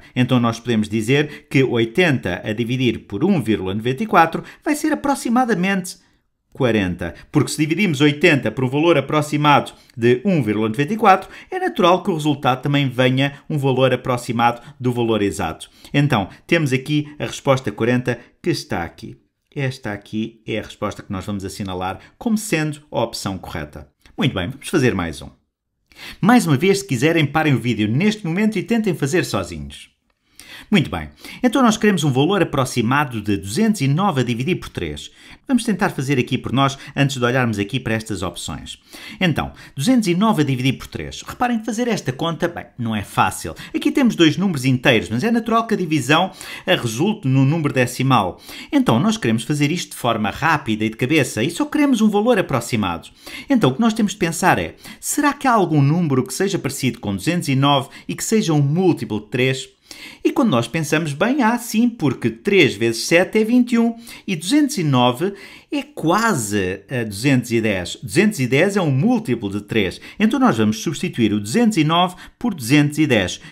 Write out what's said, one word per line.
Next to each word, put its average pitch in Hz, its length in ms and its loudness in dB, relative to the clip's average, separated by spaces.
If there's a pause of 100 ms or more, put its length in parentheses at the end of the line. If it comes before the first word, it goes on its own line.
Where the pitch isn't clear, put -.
(140)
Então 123 240 2
nós 117 220 0
podemos 110 280 0
dizer 123 640 -2
que 135 140 4
oitenta 117 800 0
a 110 80 -4
dividir 117 560 -2
por 101 160 -4
um 196 180 2
vírgula 95 320 -2
noventa 123 260 -4
e 226 60 -4
quatro - 380 2 (180)
vai 302 140 -2
ser 311 160 -2
aproximadamente 233 1040 -2 (560)
quarenta. 92 640 -2 (160)
Porque 147 180 2
se - 60 -8
dividimos 160 440 0
oitenta 147 520 4
por - 100 -4
um 127 60 0
valor 151 280 4
aproximado 147 760 2 (240)
de 120 280 4
um 180 160 2
vírgula 107 280 0
noventa 143 260 -2
e - 20 -4
quatro, 196 320 4 (220)
é 370 80 -4
natural 185 460 2
que 202 80 -2
o - 20 0
resultado 143 480 0
também 143 260 0
venha 131 440 2 (180)
um 156 80 -2
valor 131 340 2
aproximado 120 680 0 (180)
do 120 140 -2
valor 113 280 2
exato. 87 480 -4 (240)
Então, 127 360 2 (180)
temos 160 260 2
aqui 147 460 -2
a 120 80 -6
resposta 127 460 -2
quarenta 123 480 -2 (200)
que 175 100 -2
está 95 340 -4
aqui. 107 320 -16 (360)
Esta 131 400 -6
aqui 110 540 -8
é 110 140 -6
a - 20 -8
resposta - 400 -10
que - 80 -14
nós 95 160 -8
vamos 101 180 -6
assinalar 95 540 -8 (180)
como 220 220 -2
sendo 156 500 -4
a 120 140 -4
opção 101 340 -6
correta. 76 520 -12 (280)
Muito 147 160 0
bem, 90 160 -4
vamos - 200 -12
fazer 127 260 2
mais 82 260 -6
um. - 100 -18 (920)
Mais 226 240 4
uma 156 120 2
vez, 190 240 2
se - 80 -12
quiserem, 151 360 2
parem 151 300 0
o 113 60 2
vídeo 107 260 0
neste 185 400 0
momento 202 320 0
e 160 60 -4
tentem 220 320 0
fazer 143 280 0
sozinhos. 80 720 -8 (760)
Muito 190 180 2
bem, 78 220 -8 (320)
então 247 200 2
nós 220 140 4
queremos 190 280 2
um 143 80 2
valor 160 280 2
aproximado 127 800 -2
de 98 160 -2
duzentos 147 440 -2
e 139 80 0
nove 156 320 0
a 123 40 2
dividir 123 320 -2
por - 120 -12
três. - 420 -10 (360)
Vamos 254 180 0
tentar 185 260 0
fazer 139 280 -2
aqui 123 200 0
por - 140 -8
nós, 135 260 0 (180)
antes 139 200 0
de 120 80 -2
olharmos 120 340 0
aqui 101 200 -2
para 113 160 -4
estas 107 280 -4
opções. - 560 -10 (420)
Então, 135 320 0 (240)
duzentos 208 320 2
e 170 60 2
nove 165 280 2
a - 20 4
dividir 131 340 0
por - 80 -16
três. - 360 -12
Reparem 240 360 -4
que 220 80 -10
fazer 233 220 -2
esta 196 240 -2
conta, 165 360 -4
bem, - 180 -10 (120)
não 113 160 -4
é 104 80 -4
fácil. 92 520 -2 (200)
Aqui 311 160 0
temos 254 240 2
dois 156 220 4
números 170 280 -2
inteiros, 123 460 2
mas 120 140 -2
é 226 60 2
natural 226 360 0
que 220 80 -2
a - 20 -2
divisão, 160 540 0 (340)
eh, 180 120 0
resulte 135 500 -2
num 135 180 4
número 143 300 0
decimal. 123 680 0 (320)
Então, 254 260 4
nós 214 180 2
queremos 113 260 0
fazer 147 300 0
isto 175 180 -6
de - 60 -16
forma 107 340 -2
rápida 117 540 0
e 110 60 0
de 110 60 -12
cabeça 127 460 0
e 156 80 -2
só 294 160 -4
queremos 285 340 2
um 214 80 6
valor 208 300 2
aproximado. 107 720 -2 (420)
Então, 220 200 6
o 131 40 0
que - 60 -4
nós 226 120 4
temos 220 200 0
de - 60 -14
pensar 165 400 2
é, 82 180 -6 (240)
será 294 320 -2
que 277 160 -2
há 240 40 4
algum 160 300 4
número 143 420 2
que - 80 -10
seja 190 260 -2
parecido 127 420 -4
com 101 140 -4
duzentos 165 340 -2
e 131 80 2
nove 139 340 2 (180)
e 165 60 -4
que - 100 -10
seja 202 280 2
um 151 100 4
múltiplo 143 580 0
de 107 60 -16
três? 131 480 -2 (500)
E - 80 2
quando 254 160 2
nós 120 180 2
pensamos 156 460 -2
bem, 233 300 0
ah, 226 140 2
sim, 233 320 0
porque 139 400 -2
três 139 460 4
vezes 117 300 -2
sete 180 340 2
é 220 60 4
vinte 240 300 2
e 233 40 4
um 233 160 2 (320)
e 190 80 -2
duzentos 247 420 0
e 190 60 -2
nove 131 520 2 (360)
é 285 120 -4
quase 117 1080 0
a 123 140 -2
duzentos 117 480 0
e 117 80 2
dez. 95 420 -2
Duzentos 147 380 0
e 127 60 0
dez 165 300 2
é 208 40 2
um 160 100 0
múltiplo 135 580 0
de 101 120 -4
três. 101 400 -2 (180)
Então 220 220 2
nós 190 180 4
vamos 107 240 0
substituir 135 500 -2
o 104 80 0
duzentos 190 380 0
e 156 60 4
nove 175 320 0 (220)
por 233 160 -2
duzentos 147 440 2
e 156 80 4
dez, 104 340 0 (120)